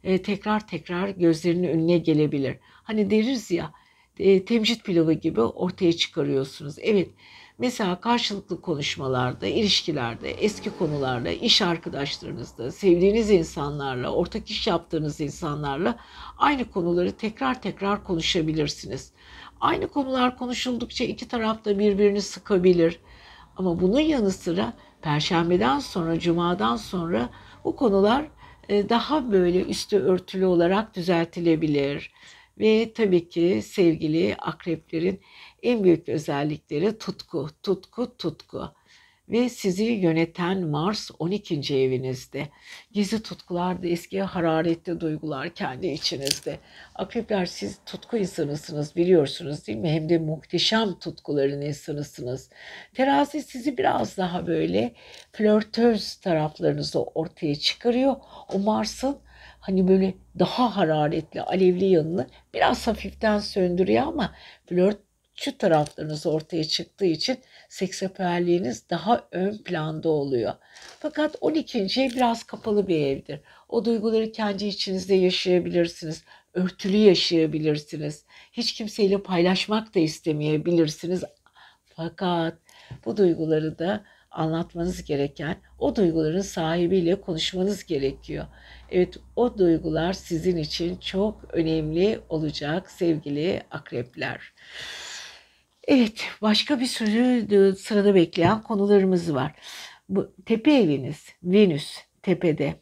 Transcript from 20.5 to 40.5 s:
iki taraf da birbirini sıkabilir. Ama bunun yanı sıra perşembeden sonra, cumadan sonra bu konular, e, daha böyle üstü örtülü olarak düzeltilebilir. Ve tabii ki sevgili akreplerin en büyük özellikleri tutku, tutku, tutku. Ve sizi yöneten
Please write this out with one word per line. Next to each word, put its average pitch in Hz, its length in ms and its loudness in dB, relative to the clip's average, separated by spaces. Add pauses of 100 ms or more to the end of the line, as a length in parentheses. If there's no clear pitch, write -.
iki 220 240 -6
taraf 220 360 -2
da 202 140 0
birbirini 202 440 4
sıkabilir. 180 800 4 (560)
Ama 180 240 0
bunun 196 200 4
yanı 277 300 2
sıra 190 420 -4 (300)
perşembeden 175 760 2
sonra, 165 400 -2
cumadan 175 580 0
sonra 202 540 -4 (340)
bu - 120 -4
konular, 220 500 4 (420)
e, 202 200 0
daha 247 440 0
böyle 180 300 4
üstü - 360 -2
örtülü 185 480 0
olarak 185 500 2
düzeltilebilir. 165 1160 0 (480)
Ve 220 320 4
tabii 180 360 2
ki 175 360 2
sevgili 165 760 2
akreplerin 170 840 -6 (420)
en 220 220 0
büyük 170 240 4
özellikleri 151 880 -4
tutku, - 500 -8 (140)
tutku, 202 540 -6
tutku. - 560 -8 (560)
Ve 240 200 2
sizi 202 360 -2
yöneten 180 840 0